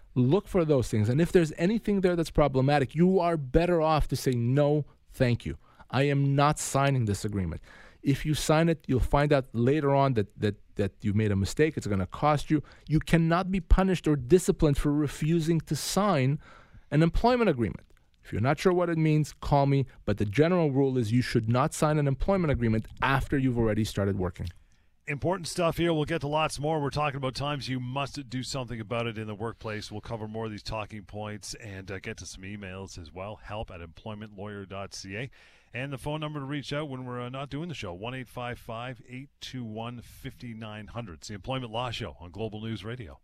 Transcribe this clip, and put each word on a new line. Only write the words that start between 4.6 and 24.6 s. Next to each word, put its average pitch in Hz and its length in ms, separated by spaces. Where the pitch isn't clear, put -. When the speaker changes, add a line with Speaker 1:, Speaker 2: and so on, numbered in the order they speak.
Speaker 1:
thank 120 320
you. 71 100
I 131 140
am 139 320
not 143 240
signing 135 460
this 101 180
agreement." 95 380
If 139 220
you 151 80
sign 156 340
it, 165 220
you'll 127 100
find 147 320
out 139 220
later 139 420
on 135 200
that, 104 220
that, 104 180
that 98 240
you've 101 160
made 107 160
a 98 60
mistake. 151 400
It's 104 100
gonna 95 200
cost 147 440
you. 151 100
You 147 100
cannot 170 520
be 190 100
punished 190 440
or 151 120
disciplined 147 600
for 147 140
refusing 151 720
to 151 160
sign 156 640
an 151 120
employment 226 460
agreement. 117 360
If - 100
you're 101 80
not 139 180
sure 185 140
what 175 160
it 170 80
means, 151 420
call 139 280
me. 139 180
But 104 140
the 104 80
general 156 440
rule 131 280
is 113 160
you 123 80
should 113 260
not 123 260
sign 156 240
an 143 120
employment 175 420
agreement 113 340
after 135 360
you've 131 200
already 110 280
started 98 340
working. 90 300